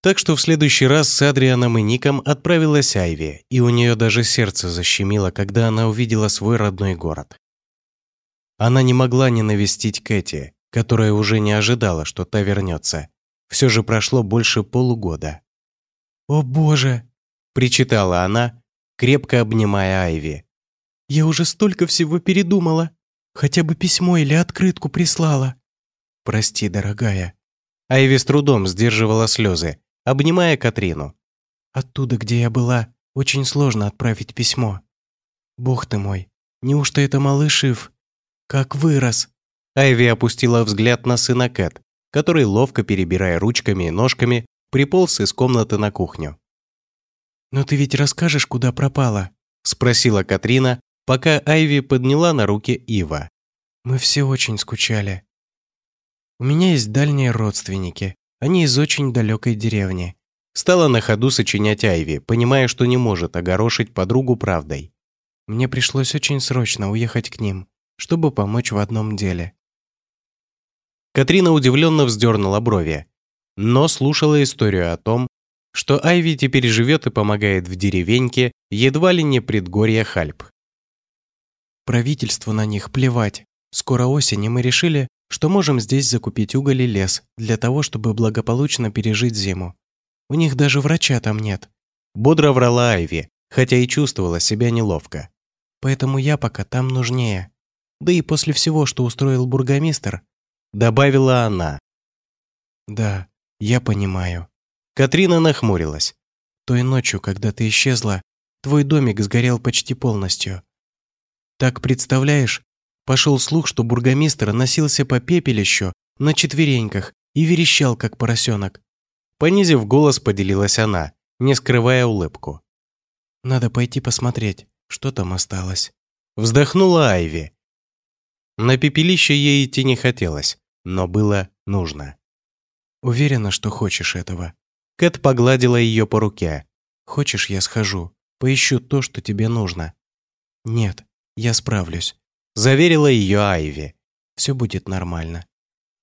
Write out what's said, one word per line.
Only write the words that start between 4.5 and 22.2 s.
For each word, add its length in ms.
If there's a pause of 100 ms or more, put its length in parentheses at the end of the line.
защемило, 640
когда 380
она 180
увидела 400
свой 300
родной 360
город. 440 (1200)
Она 240
не 120
могла 360
не 140
навестить 600
Кэти, 480 (200)
которая 420
уже 260
не 140
ожидала, 500
что 220
та 160
вернётся. 680 (400)
Всё 220
же 120
прошло 420
больше 400
полугода. 760 (880)
«О 140
боже!» 680 (460)
причитала 720
она, 360 (360)
крепко 420
обнимая 640
Айви. 400 (640)
«Я 180
уже 200
столько 420
всего 320
передумала. 720 (420)